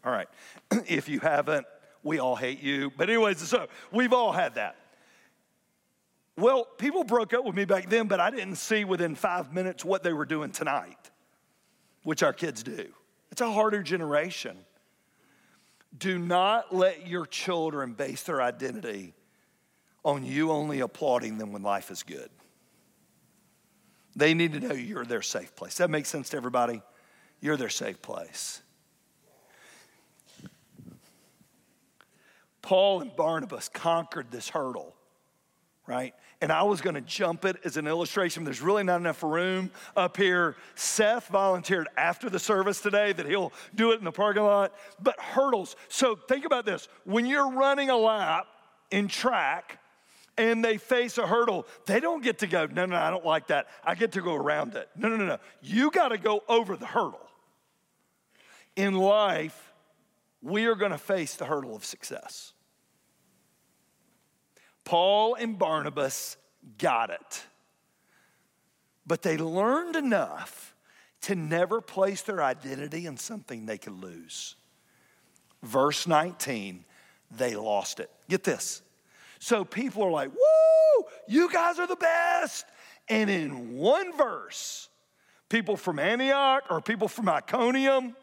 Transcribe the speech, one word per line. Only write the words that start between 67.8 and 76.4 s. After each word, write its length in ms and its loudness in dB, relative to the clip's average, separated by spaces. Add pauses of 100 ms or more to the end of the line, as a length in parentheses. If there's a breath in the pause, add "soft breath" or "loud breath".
But 160 -2
they 160 0
learned 600 -2
enough 760 -4 (500 soft breath)
to 120 -2
never 460 0
place 400 0
their 200 -4
identity 640 -4
in 120 -10
something 480 -12
they 120 -8
could 240 -16
lose. 540 -14 (1080 soft breath)
Verse 440 0
nineteen, 800 -2 (440 soft breath)